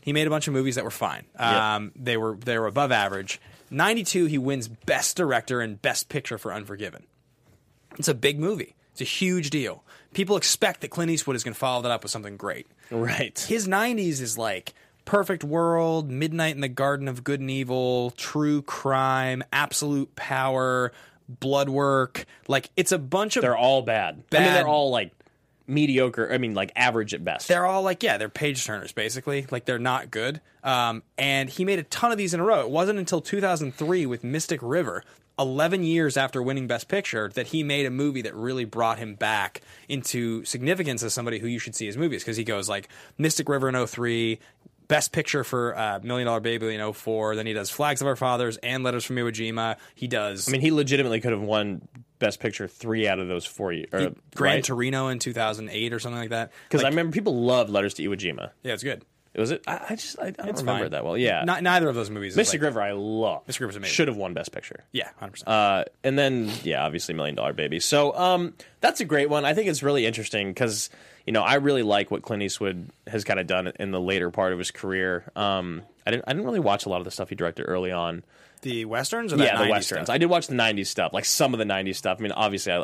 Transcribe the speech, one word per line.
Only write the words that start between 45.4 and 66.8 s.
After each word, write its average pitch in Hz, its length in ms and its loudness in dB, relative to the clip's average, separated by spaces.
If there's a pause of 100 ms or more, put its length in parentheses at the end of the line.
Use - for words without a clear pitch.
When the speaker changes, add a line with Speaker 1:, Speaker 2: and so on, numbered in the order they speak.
Speaker 1:
for, 120 340 -2
uh, 104 240 0
Million 123 240 -2
Dollar 117 140 0
Baby 113 340 -2
in 107 80 -6
oh 107 100 -4
four, 107 440 -2
then 110 100 -4
he 110 80 -4
does 101 160 -4
Flags 147 320 0
of 139 40 2
Our 135 100 2
Fathers 123 420 0
and 127 260 -2
Letters 123 200 0
from 127 120 -4
Iwo 120 160 0
Jima. 113 440 -2 (180)
He - 120 -8
does 104 420 -2
Speaker 2:
I 127 40 -2
mean, 135 80 2
he 156 100 6
legitimately 135 500 4
could 120 120 0
have 104 100 0
won 104 440 -2 (340)
Best 104 200 2
Picture 104 280 -4
three 113 400 -2
out 95 100 2
of 92 100 -4
those 87 160 -4
four - 280 -4
ye-, 78 200 -6
or, 95 60 0
Speaker 1:
He, 92 100 2 (260)
Gran 139 220 4
Speaker 2:
right? 131 80 0
Speaker 1:
Torino 131 440 0
in 127 100 -2
two 123 160 -4
thousand 110 360 -2
eight 113 220 -2
or 117 60 -2
something 120 220 -6
like 113 100 -6
that. 113 220 -4 (180)
Speaker 2:
'Cause 151 100 4
I 127 40 4
Speaker 1:
Like, 139 80 4
Speaker 2:
remember 165 200 2
people 196 300 0
loved 120 280 6
Letters 101 240 2
to 76 80 -8
Iwo 98 140 -2
Jima. 78 340 -4 (120)
Speaker 1:
yeah, 127 100 -6
it's 107 100 -6
good. 131 220 -6 (320)
Speaker 2:
Was 113 140 0
it? - 160 -4
I, 165 140 -4 (100)
I 220 60 -6
just, - 240 -10
I, - 60 -6
I 190 40 -6
don't 196 200 -10
Speaker 1:
It's 208 100 -4
Speaker 2:
remember 110 220 0
Speaker 1:
fine. 90 40 -2
Speaker 2:
it 76 40 -4
that 71 140 -4
well. 85 140 -2
Yeah. 104 260 2
Speaker 1:
Ni-, - 180 0
neither 175 260 4
of 127 80 0
those 110 120 -2
movies 101 260 -6
is, - 20 0
Speaker 2:
Mystic 190 240 4
Speaker 1:
like 151 60 2
Speaker 2:
River, 117 160 0
I 101 100 0
love. 104 560 0
Speaker 1:
Mystic 131 140 -6
River's 101 120 -4
amazing. 95 180 -4
Speaker 2:
Should 165 140 4
have 123 100 -2
won 95 160 -4
Best 82 200 -6
Picture. - 400 -14
Speaker 1:
Yeah, 127 160 -4 (100)
hundred 101 140 -12
percent. - 160 -14
Speaker 2:
Uh, 101 360 4 (200)
and 135 120 2
then, 127 360 2 (100)
yeah, 73 220 0